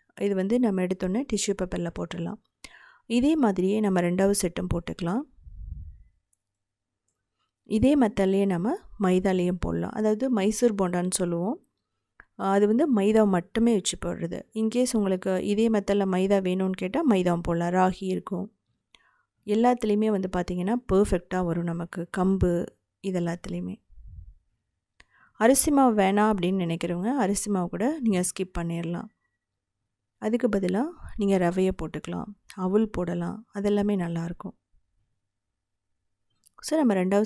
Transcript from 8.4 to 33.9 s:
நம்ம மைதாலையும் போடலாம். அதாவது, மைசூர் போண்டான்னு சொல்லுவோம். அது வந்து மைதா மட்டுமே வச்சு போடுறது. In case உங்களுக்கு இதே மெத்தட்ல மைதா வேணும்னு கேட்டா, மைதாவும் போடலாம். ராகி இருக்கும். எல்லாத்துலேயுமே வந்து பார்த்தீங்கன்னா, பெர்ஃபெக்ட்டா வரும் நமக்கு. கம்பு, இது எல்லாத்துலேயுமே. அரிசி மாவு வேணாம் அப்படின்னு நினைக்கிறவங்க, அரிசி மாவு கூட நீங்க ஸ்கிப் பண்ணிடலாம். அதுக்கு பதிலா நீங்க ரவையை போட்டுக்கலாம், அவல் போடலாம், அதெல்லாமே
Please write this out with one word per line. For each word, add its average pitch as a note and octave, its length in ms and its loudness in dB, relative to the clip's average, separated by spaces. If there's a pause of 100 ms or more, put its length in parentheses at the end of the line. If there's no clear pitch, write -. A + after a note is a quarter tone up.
நம்ம G3 320 0 (220)
மைதாலையும் F#3 600 2
போடலாம். E3+ 320 -4
அதாவது, G#3+ 380 0
மைசூர் A3 460 2
போண்டான்னு F3+ 360 -2
சொல்லுவோம். F3+ 540 -2 (680)
அது G3 320 2
வந்து C4 260 4
மைதா G#3+ 340 4
மட்டுமே A3 460 2
வச்சு F#3 320 -2
போடுறது. F3 360 -6 (140)
In A3 200 -2
case B3 200 0
உங்களுக்கு F#3+ 500 0
இதே G#3 240 2
மெத்தட்ல G3+ 360 2
மைதா F#3+ 360 2
வேணும்னு F#3+ 300 0
கேட்டா, F#3+ 380 -4
மைதாவும் F3+ 320 2
போடலாம். E3+ 300 -2
ராகி F#3 320 2
இருக்கும். F#3 520 -6 (920)
எல்லாத்துலேயுமே G#3+ 600 2
வந்து F#3+ 320 0
பார்த்தீங்கன்னா, F3+ 360 -2 (200)
பெர்ஃபெக்ட்டா F#3 520 2
வரும் E3+ 180 -2
நமக்கு. E3+ 440 -6 (100)
கம்பு, F#3 480 2 (340)
இது F#3 200 -4
எல்லாத்துலேயுமே. F3 560 -6 (1600)
அரிசி C4+ 400 4
மாவு C4 240 6
வேணாம் G3+ 360 4
அப்படின்னு F3+ 440 0
நினைக்கிறவங்க, F3 400 -2
அரிசி G3+ 360 0
மாவு F3+ 180 -2
கூட B3+ 300 -2
நீங்க G#3 220 2
ஸ்கிப் F#3 380 -4
பண்ணிடலாம். E3+ 480 -6 (1120)
அதுக்கு A3+ 300 0
பதிலா G3 360 0 (320)
நீங்க G3 220 2
ரவையை F3+ 340 2
போட்டுக்கலாம், E3 540 -8 (300)
அவல் G3+ 340 -2
போடலாம், F3 640 -6
அதெல்லாமே G#3 420 -2